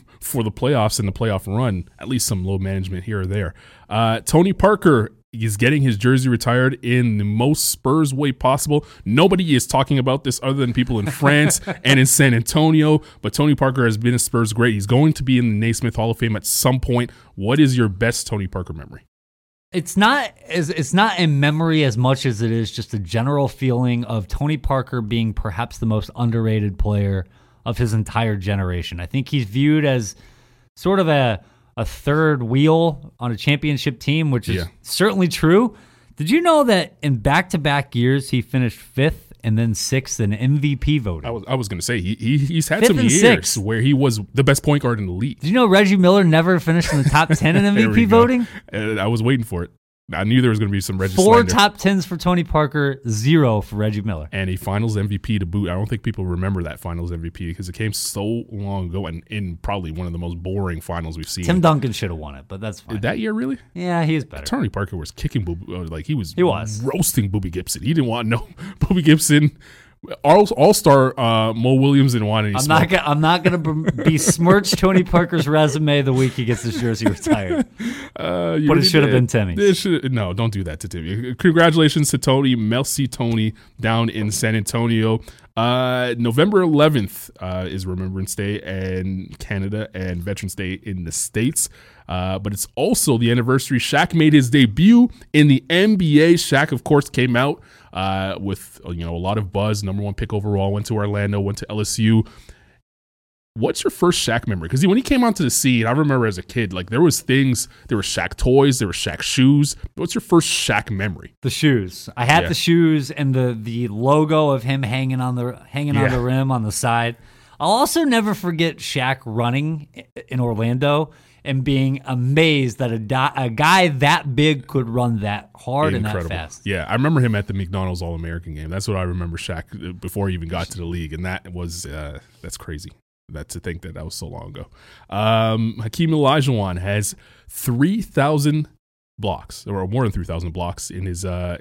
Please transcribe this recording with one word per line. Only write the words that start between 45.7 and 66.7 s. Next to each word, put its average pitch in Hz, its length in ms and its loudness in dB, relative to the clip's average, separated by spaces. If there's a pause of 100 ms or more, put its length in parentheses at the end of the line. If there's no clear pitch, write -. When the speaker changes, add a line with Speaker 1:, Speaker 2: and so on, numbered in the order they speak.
Speaker 2:
Miller 190 260 6
never 165 360 4
finished 165 340 0
in 139 100 2
the 139 60 4
top 151 200 4
ten 160 280 2
in 196 60 4
Speaker 1:
<laughs> - 0 -
There 202 100 2
we 214 100 4
Speaker 2:
M 220 100 2
V 226 80 6
P 226 60 4
Speaker 1:
go. 226 140 6
Speaker 2:
voting? 240 260 2 (260)
Speaker 1:
Uh, 107 220 -2
I 98 120 0
was 113 140 0
waiting 123 240 2
for 87 180 -6
it. - 80 -12 (420)
I 87 100 -2
knew 117 160 4
there 123 120 4
was 107 80 0
gonna 104 100 0
be 101 120 -2
some 95 180 -6
Reggie 95 160 -2
Speaker 2:
Four 214 220 8
Speaker 1:
slander. 196 140 4
Speaker 2:
top 208 260 2
tens 190 280 0
for 180 100 -8
Tony 175 280 0
Parker, 147 640 0
zero 117 520 4
for 104 160 -8
Reggie 104 260 -2
Miller. 80 280 -6
Speaker 1:
And 95 200 -4
a 92 40 -2
Finals 104 420 -2
M 101 100 0
V 101 100 -4
P 107 220 -2
to 92 80 -4
boot. 98 200 -2
I 87 60 -4
don't 98 160 -4
think 110 140 -6
people 98 240 -4
remember 92 340 -2
that 78 180 -8
Finals 87 320 -8
M 82 120 -8
V 82 80 -8
P 87 160 -10
because 90 220 -10
it 87 40 -12
came 110 180 -4
so 110 600 -6
long 98 380 -6
ago 92 180 -6
and 82 240 -10
in 92 260 -6
probably 98 320 -6
one 85 160 -8
of 85 80 -8
the 85 60 -8
most 87 240 -8
boring 92 360 -4
Finals 82 380 -8
we've 78 100 -10
seen. 90 180 -8
Speaker 2:
Tim 180 140 2
Duncan 151 320 2
should 98 200 -6
have 80 80 -8
won 71 160 -14
it, 67 120 -18
but 98 140 -14
that's 107 200 -10
fine. 107 200 -8
Speaker 1:
That - 160 -4
year, 220 160 -4
really? 254 240 -4 (160)
Speaker 2:
Yeah, 175 300 -2
he 156 100 0
is 147 120 -2
better. 69 200 -16
Speaker 1:
Tony 220 240 -2
Parker 98 260 -6
was 78 140 -10
kicking - 340 -4
Booby, 87 320 -8
uh, 90 100 -8
like, 78 200 -10
he 151 80 -4
was 101 200 -4
Speaker 2:
He 180 100 0
was. 107 400 -2